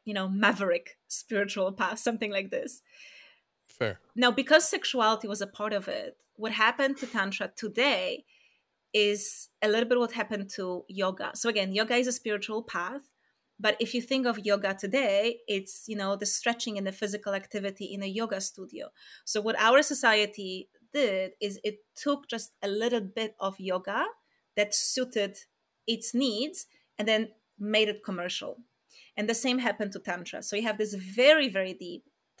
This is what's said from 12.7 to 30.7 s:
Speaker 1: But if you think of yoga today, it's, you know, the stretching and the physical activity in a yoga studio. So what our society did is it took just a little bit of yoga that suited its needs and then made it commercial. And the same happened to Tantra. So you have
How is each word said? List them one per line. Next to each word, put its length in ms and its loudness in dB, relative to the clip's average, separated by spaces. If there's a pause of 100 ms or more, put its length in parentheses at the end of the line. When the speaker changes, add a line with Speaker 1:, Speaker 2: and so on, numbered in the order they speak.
Speaker 1:
But 200 2
if 140 -2
you 80 0
think 240 0
of 200 -2
yoga 340 2
today, 680 2
it's, 400 -4
you 80 -6
know, 200 -2
the 100 -4
stretching 520 0
and 80 -2
the 60 -2
physical 420 -4
activity 520 -6
in 180 -8
a 40 -4
yoga 340 -4
studio. 480 -10 (360)
So 160 -2
what 180 0
our 220 8
society 880 2 (240)
did 380 0 (100)
is 220 -4
it 140 -4 (180)
took 320 -2
just 240 -6 (100)
a 60 -4
little 340 0
bit 380 -6
of 200 -4
yoga 460 -2 (500)
that 200 2
suited 640 0 (500)
its 260 -2
needs 540 0 (300)
and 100 -4
then 220 2 (280)
made 320 2
it 140 -8
commercial. 540 -6 (580)
And 140 -2
the 60 2
same 240 2
happened 340 -2
to 60 -10
Tantra. 440 -8
So 120 -4
you 80 -2
have 140 -2